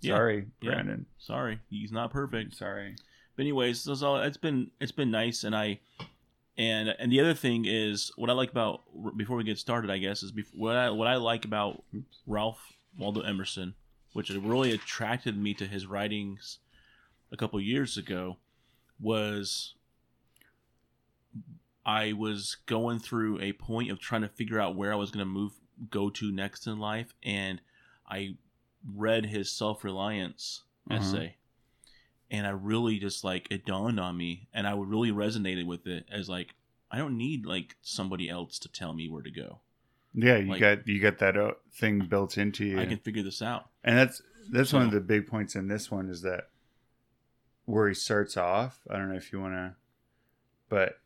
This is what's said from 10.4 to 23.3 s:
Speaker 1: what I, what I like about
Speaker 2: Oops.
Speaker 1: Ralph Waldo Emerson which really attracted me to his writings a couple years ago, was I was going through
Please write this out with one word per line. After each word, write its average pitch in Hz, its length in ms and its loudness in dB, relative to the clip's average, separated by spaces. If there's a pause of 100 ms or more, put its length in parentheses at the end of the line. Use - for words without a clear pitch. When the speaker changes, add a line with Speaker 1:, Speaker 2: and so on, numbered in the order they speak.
Speaker 1:
what 113 220 0
I, 123 140 4
what 110 180 2
I 127 80 4
like 117 300 0
about 104 360 -2 (140)
Speaker 2:
Oops. - 300 -12
Speaker 1:
Ralph 107 480 -4 (220)
Waldo 104 260 -2
Emerson 95 520 -4 (380)
which - 180 -4
really 113 420 2
attracted 113 680 -2
me 104 160 0
to 101 120 -6
his 98 200 -8
writings 101 720 -6 (720)
a - 60 -12
couple 107 240 -2
years 120 360 0
ago, 92 400 -6 (640)
was 104 720 -2 (2000)
I 107 280 0
was 104 440 -4 (100)
going 117 320 0
through 110 420 -2